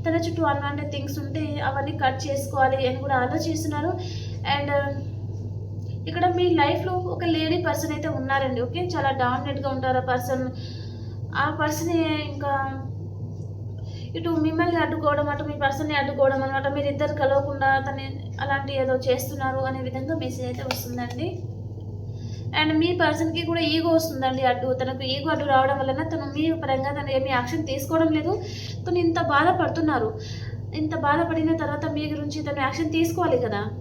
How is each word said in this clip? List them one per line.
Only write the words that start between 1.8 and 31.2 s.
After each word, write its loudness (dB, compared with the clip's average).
కట్ 2
చేసుకోవాలి 2
అని -2
కూడా 2
ఆలోచిస్తున్నారు. 0
And, 0
ఇక్కడ 2
మీ 6
లైఫ్లో 2
ఒక -2
లేడీ 2
పర్సన్ 0
అయితే -2
ఉన్నారండి. 0
ఓకే, -2
చాలా 2
డామినేట్‌గా 0
ఉంటారు 2
ఆ -2
పర్సన్. 0
ఆ 2
పర్సనే 2
ఇంకా 0
ఇటు 0
మిమ్మల్ని 2
అడ్డుకోవడం, 2
అటు -4
మీ -6
పర్సన్‌ని 0
అడ్డుకోవడం 2
అనమాట. 0
మీరు 0
ఇద్దరు 0
కలవకుండా 2
తను -4
అలాంటి -2
ఏదో 2
చేస్తున్నారు 0
అనే -4
విధంగా -2
మెసేజ్ -4
అయితే -6
వస్తుందండి. -4
And 2
మీ 4
పర్సన్‌కి 2
కూడా 2
ఈగో 2
వస్తుందండి 0
అడ్డు. 0
తనకు -2
ఈగో 0
అడ్డు 0
రావడం 6
వలన 0
తను -4
మీ 2
పరంగా 0
తను -2
ఏమీ 0
యాక్షన్ -2
తీసుకోవడం 2
లేదు. 0
తను 2
ఇంత 2
బాధపడుతున్నారు, 2
ఇంత 0
బాధపడిన 4